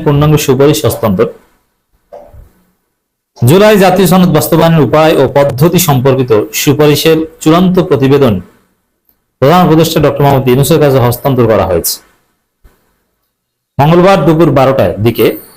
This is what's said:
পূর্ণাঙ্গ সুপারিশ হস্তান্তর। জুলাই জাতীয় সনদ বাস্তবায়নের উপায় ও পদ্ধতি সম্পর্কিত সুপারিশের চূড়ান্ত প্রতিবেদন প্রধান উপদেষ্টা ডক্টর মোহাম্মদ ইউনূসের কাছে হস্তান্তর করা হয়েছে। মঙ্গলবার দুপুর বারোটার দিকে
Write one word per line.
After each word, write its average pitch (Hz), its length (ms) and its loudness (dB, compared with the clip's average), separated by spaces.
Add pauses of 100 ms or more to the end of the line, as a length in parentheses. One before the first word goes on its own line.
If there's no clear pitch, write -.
পূর্ণাঙ্গ 151 320 0
সুপারিশ 143 500 0
হস্তান্তর। 110 420 -2 (2250)
জুলাই 202 320 4
জাতীয় 185 300 2
সনদ 180 220 2
বাস্তবায়নের 160 520 0
উপায় 156 360 2
ও 135 100 2
পদ্ধতি 143 520 0
সম্পর্কিত 135 520 0 (220)
সুপারিশের 151 640 0 (220)
চূড়ান্ত 180 400 0
প্রতিবেদন 135 600 0 (1000)
প্রধান 165 280 2
উপদেষ্টা 160 320 0
ডক্টর 147 240 -2
মোহাম্মদ 135 240 0
ইউনূসের 135 320 0
কাছে 135 200 2
হস্তান্তর 120 480 -2
করা 98 180 0
হয়েছে। 85 340 -6 (1800)
মঙ্গলবার 175 440 2
দুপুর 160 260 2
বারোটার 131 520 -2
দিকে 117 340 -2 (200)